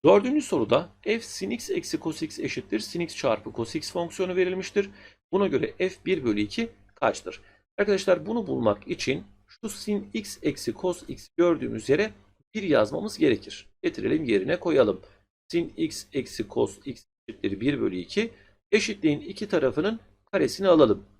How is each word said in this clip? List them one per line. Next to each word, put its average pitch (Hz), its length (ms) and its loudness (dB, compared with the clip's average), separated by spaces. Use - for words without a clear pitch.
Dördüncü 208 380 6
soruda 143 460 0
f 226 200 -2
sin 196 300 -8
x 226 200 -8
eksi 175 300 -4
cos 160 220 -6
x 156 160 -10
eşittir - 420 -6
sin - 200 -8
x 170 160 -6
çarpı 110 360 -2
cos - 220 -6
x - 180 -6
fonksiyonu 180 440 -4
verilmiştir. 190 540 0
Buna 196 140 2
göre 139 320 0
f 185 120 0
bir 160 180 0
bölü 104 160 2
iki 226 300 -2
kaçtır? - 460 -2
Arkadaşlar 190 480 2
bunu 220 200 -2
bulmak 123 420 0
için 147 360 -4
şu - 220 -12
sin 202 440 -4
x - 300 -8
eksi 135 320 -4
cos 175 340 -4
x - 280 -14
gördüğümüz 127 520 0
yere 180 220 2
bir 220 80 -4
yazmamız 147 560 2
gerekir. - 480 0
Getirelim 147 420 -2
yerine 117 360 2
koyalım. 135 400 4
Sin 170 280 -2
x - 360 -6
eksi 123 360 -6
cos 117 360 -2
x 127 200 -12
eşittir 98 320 -6
bir 131 200 0
bölü 95 160 0
iki. 208 340 -4
Eşitliğin 196 480 2
iki - 280 -10
tarafının 170 520 0
karesini 190 360 2
alalım. 147 360 8